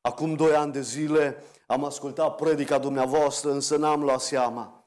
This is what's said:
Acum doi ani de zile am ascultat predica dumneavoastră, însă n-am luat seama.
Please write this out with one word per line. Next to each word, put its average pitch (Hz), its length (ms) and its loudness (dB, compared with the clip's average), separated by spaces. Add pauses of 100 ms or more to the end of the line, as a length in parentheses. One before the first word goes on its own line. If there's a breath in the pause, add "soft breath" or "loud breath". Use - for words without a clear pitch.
Acum 156 340 -2
doi 156 200 4
ani 147 180 2
de 139 80 -4
zile 147 600 0 (240 loud breath)
am 135 180 0
ascultat 143 500 -4
predica 143 440 0
dumneavoastră, 139 720 0
însă 139 260 0
n-am 151 260 2
luat 135 180 2
seama. 120 540 -2 (120)